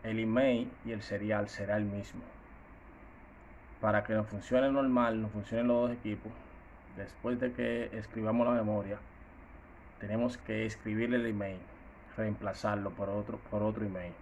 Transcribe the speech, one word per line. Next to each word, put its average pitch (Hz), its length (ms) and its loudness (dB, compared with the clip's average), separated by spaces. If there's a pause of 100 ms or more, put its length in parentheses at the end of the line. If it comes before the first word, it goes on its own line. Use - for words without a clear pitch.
el 110 160 -2
email 120 520 4 (140)
y 117 60 -4
el 104 100 -4
serial 104 480 0
será 104 260 -2
el 104 100 2
mismo. 101 360 -6 (1600)
Para 107 220 6
que 113 100 -2
nos 107 140 4
funcione 127 440 2
normal, 123 520 4
nos 107 80 -4
funcionen 113 360 0
los 120 220 6
dos 120 80 -4
equipos, 107 340 -4 (680)
después 120 420 -4
de 123 120 2
que 117 460 0
escribamos 110 480 2
la 120 80 6
memoria, 107 460 2 (1000)
tenemos 113 380 0
que 110 280 -2
escribirle 110 520 0
el 117 80 2
email, 98 340 -2 (560)
reemplazarlo 101 760 -2
por 98 180 -4
otro, 104 280 -2 (120)
por 107 140 0
otro 107 220 0
email. 90 360 -4